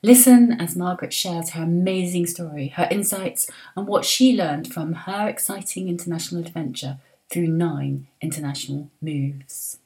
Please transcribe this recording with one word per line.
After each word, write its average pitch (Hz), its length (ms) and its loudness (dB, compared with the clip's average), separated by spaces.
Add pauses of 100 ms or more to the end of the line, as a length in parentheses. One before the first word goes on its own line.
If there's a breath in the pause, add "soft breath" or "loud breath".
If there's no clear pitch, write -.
Listen 240 520 10
as 175 240 -4
Margaret 180 360 -4
shares 165 380 -4
her 165 120 -6
amazing 180 640 0
story, 151 440 -8
her - 200 -2
insights, 196 600 -4 (260 loud breath)
and 196 100 -6
what 202 200 0
she 254 300 4
learned 160 380 -2
from 160 200 -4
her 202 340 -6
exciting 190 640 -6
international 170 520 -6
adventure 143 580 -8 (300 soft breath)
through 170 180 -2
nine 143 600 -2 (140)
international 143 680 -8 (120)
moves. 139 840 -8